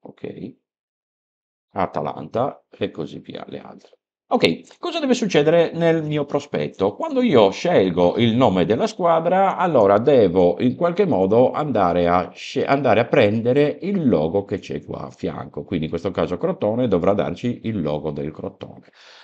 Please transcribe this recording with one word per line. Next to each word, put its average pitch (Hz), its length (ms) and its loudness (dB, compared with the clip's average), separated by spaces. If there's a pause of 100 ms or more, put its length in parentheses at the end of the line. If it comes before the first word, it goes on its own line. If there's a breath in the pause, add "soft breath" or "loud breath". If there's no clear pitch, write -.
ok? - 540 -16 (1160)
Atalanta 85 960 -6
e - 220 -8
così - 280 -12
via - 280 -16
le - 120 -14
altre. - 380 -20 (300)
Ok, - 500 0
cosa 339 220 -8
deve 269 160 0
succedere 165 580 2
nel 165 300 0
mio 151 220 -4
prospetto? 95 720 -4
Quando 294 280 -4
io 120 260 6
scelgo 95 680 2
il 113 180 2
nome 95 300 4
della 120 200 0
squadra, 175 720 0
allora 120 400 4
devo 98 640 4
in 127 160 0
qualche 175 320 0
modo 107 440 4
andare 95 560 0
a 87 240 0
sce-, - 340 -6
andare 135 340 2
a 120 60 2
prendere 123 760 2
il 180 260 -2
logo 87 380 0
che 95 140 -6
c'è - 240 -10
qua - 240 -12
a 65 40 -16
fianco. 73 520 -10
Quindi 80 220 -4
in 78 60 -8
questo 85 200 -6
caso 87 260 -4
Crotone 107 500 -2
dovrà 92 260 2
darci 92 500 -4
il 107 180 -4
logo 76 300 -4
del 73 200 -8
Crotone. - 600 -16 (320 loud breath)